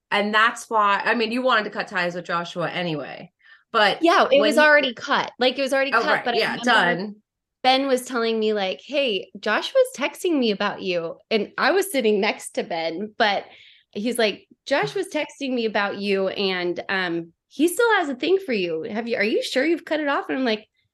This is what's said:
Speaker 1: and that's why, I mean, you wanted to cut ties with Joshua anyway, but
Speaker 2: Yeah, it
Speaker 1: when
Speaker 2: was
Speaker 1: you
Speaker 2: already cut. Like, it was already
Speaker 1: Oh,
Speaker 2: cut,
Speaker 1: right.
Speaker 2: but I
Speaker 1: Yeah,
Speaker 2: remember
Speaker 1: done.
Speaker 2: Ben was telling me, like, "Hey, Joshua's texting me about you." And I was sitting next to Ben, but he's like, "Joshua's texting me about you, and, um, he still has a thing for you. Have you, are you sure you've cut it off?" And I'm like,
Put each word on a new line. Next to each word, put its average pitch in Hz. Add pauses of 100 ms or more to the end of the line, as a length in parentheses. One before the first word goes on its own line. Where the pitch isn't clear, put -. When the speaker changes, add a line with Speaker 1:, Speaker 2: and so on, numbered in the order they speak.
Speaker 1:
and 208
that's 226
why, 202
I 220
mean, 226
you 247
wanted 226
to 208
cut 202
ties 175
with 175
Joshua 170
anyway, 156 (400)
but 208
Speaker 2:
Yeah, 330
it 277
Speaker 1:
when -
Speaker 2:
was 311
Speaker 1:
you 302
Speaker 2:
already 294
cut. 233
Like, 247
it -
was 269
already 269
Speaker 1:
Oh, 233
Speaker 2:
cut, 214
Speaker 1:
right. -
Speaker 2:
but 240
I 202
Speaker 1:
Yeah, 196
Speaker 2:
remember 240
Speaker 1:
done. 202 (460)
Speaker 2:
Ben 262
was 254
telling 226
me, 214
like, 190
"Hey, 240 (100)
Joshua's 330
texting 302
me 233
about 196
you." 175 (120)
And 214
I 247
was 381
sitting 214
next -
to 226
Ben, 170
but 208 (460)
he's 220
like, 214 (180)
"Joshua's 381
texting 294
me 233
about 202
you, 196
and, 180
um, 170 (180)
he 302
still 453
has 349
a 269
thing 339
for 381
you. 170
Have 220
you, 226
are -
you 320
sure 262
you've 320
cut 311
it 302
off?" 302
And 285
I'm 262
like, 220 (260)